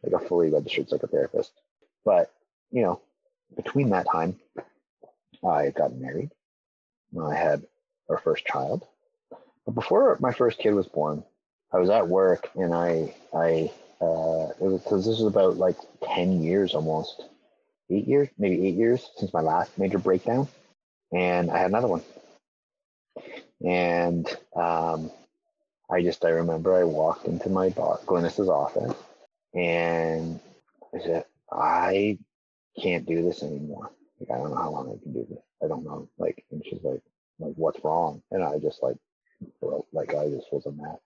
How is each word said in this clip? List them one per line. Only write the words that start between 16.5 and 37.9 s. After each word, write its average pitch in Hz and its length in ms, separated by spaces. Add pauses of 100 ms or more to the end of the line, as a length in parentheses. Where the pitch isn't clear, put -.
almost, 78 500 (680)
eight 98 160
years, 139 220 (100)
maybe 92 280
eight 90 80
years 117 420
since 95 160
my 85 80
last 80 380
major 98 200
breakdown. 113 500 (640)
And 90 380
I 80 80
had 92 120
another 117 180
one. 85 140 (1600)
And, 87 640 (300)
um, 82 540 (800)
I 87 120
just, 87 220
I 82 60
remember 82 440
I 92 100
walked 78 420
into 85 240
my 95 200
boss, - 340
Glynis's 87 440
office, 71 460 (600)
and 82 840 (560)
I 92 60
said, 85 240 (260)
"I 98 680 (600)
can't 87 260
do 82 160
this 87 200
anymore. 73 480 (300)
Like, - 100
I 64 100
don't 73 100
know 71 60
how 78 140
long 65 260
I - 60
can 71 100
do 60 160
this. - 140 (200)
I 82 40
don't 78 180
know." 73 320
Like, - 360
and 76 120
she's - 200
like, 65 180 (380)
like, 78 160
"What's 80 280
wrong?" 78 460